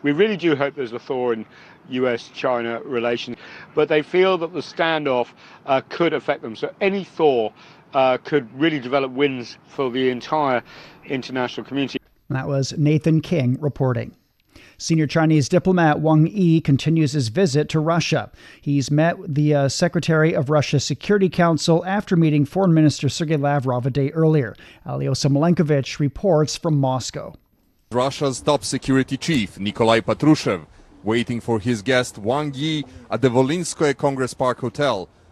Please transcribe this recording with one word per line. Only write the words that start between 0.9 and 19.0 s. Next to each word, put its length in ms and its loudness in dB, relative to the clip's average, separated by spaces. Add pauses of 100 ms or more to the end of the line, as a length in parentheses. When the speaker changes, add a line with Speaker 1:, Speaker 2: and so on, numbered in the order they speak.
Speaker 1:
a 60 -10
thaw 340 -4
in 120 -4 (460)
U 180 -2
S 260 -4
China 500 -2
relations," 520 -4 (380)
but 140 2
they 140 2
feel 360 2
that 140 -6
the 80 -6
standoff, 680 -2 (380)
uh, 220 0
could 240 -2
affect 300 -4
them. 140 -10
So 140 -6 (100)
any 240 -2
thaw, 460 0 (440)
uh, 300 4
could 240 -2 (100)
really 220 0
develop 320 -2
wins 460 -2 (100)
for 220 -4
the 200 0
entire 520 -2 (420)
international 600 -6
community. 320 -4 (320)
Speaker 2:
That 180 -4
was 280 -2
Nathan 440 2
King 400 -2
reporting. 560 -4 (640)
Senior 280 0
Chinese 420 2
diplomat 520 2
Wang 260 6
Yi 340 4
continues 520 2
his 160 -2
visit 420 0
to 100 0
Russia. 500 -2 (300)
He's 300 -2
met 260 2 (100)